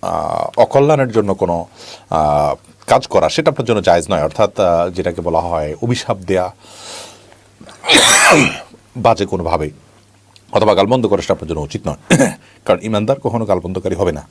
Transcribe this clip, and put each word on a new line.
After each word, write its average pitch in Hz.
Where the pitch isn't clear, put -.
আহ, 80
অকল্যাণের 139
জন্য 104
কোনো, 87
আহ, 73
কাজ 127
করা, 156
সেটা 156
আপনার 127
জন্য 110
জায়েজ 85
নয়। 85
অর্থাৎ, 98
আহ, 87
যেটাকে 87
বলা 82
হয় 80
অভিশাপ 120
দেয়া, 92
<coughs> -
বাজে 110
কোনোভাবে 82
অথবা 107
গালমন্দ 110
করা, 90
সেটা -
আপনার 82
জন্য 78
উচিত -
নয়, -
<coughs> 214
কারণ 90
ঈমানদার 110
কখনো 113
গালমন্দকারী 92
হবে 90
না। 73